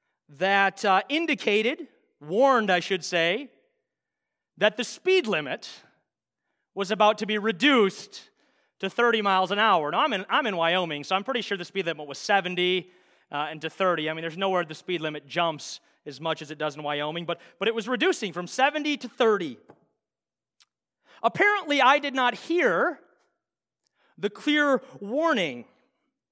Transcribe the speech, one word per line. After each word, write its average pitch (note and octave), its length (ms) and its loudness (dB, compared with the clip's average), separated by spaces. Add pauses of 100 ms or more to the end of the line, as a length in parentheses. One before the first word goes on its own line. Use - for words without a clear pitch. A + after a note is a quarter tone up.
(300)
that, F#3+ 560 2
uh, G3 240 4
indicated, C#4 800 0 (340)
warned, G#3+ 500 4
I F3 100 4
should F3+ 240 -4
say, F3+ 460 0 (1040)
that G#3 200 2
the B3 60 -4
speed F4+ 460 0
limit D3+ 420 -4 (1040)
was F#3+ 160 -4
about G#3+ 280 4
to A3 80 -4
be G#3+ 120 -2
reduced G#3+ 920 0 (500)
to F#3+ 100 -6
thirty A#3 320 2
miles F#3+ 300 2
an G3+ 80 -2
hour. E3+ 320 2
Now, G3+ 80 0
I'm C#4+ 120 0
in, G3 160 -4
I'm C4 180 0
in G3 100 -2
Wyoming, E3 480 0
so F#3+ 100 -2
I'm G3+ 80 -2
pretty A#3+ 200 -4
sure G3+ 140 -6
the F3 80 -10
speed F#3 220 -6
limit D3+ 220 -8
was C#3 100 -12
seventy, F3+ 720 0 (400)
uh, D3 200 -4
and D#3 100 -14
to D#3+ 100 -8
thirty. E3 400 0
I - 20 -6
mean, D#3+ 100 -8
there's E3 140 -8
nowhere F#3 280 0
the D#3 100 -12
speed E3+ 280 -6
limit D3+ 260 -8
jumps D#3+ 520 -4 (260)
as C#3 140 -14
much D#3+ 220 -4
as C#3+ 80 -16
it D3+ 80 -12
does D3+ 160 -4
in D3+ 80 -14
Wyoming, D3+ 440 -4
but, E3+ 140 -6 (200)
but G3+ 80 0
it A3+ 60 0
was G#3 120 -4
reducing B3 460 0
from F3 160 -8
seventy D4 480 0
to C4 120 -14
thirty. F#3+ 500 0 (1600)
Apparently, F4+ 580 2
I C4+ 200 6
did C#4 140 -6
not B3 200 0
hear C#4 640 0 (1200)
the G3+ 120 -4
clear D4 520 2 (180)
warning, G3+ 680 -2 (640)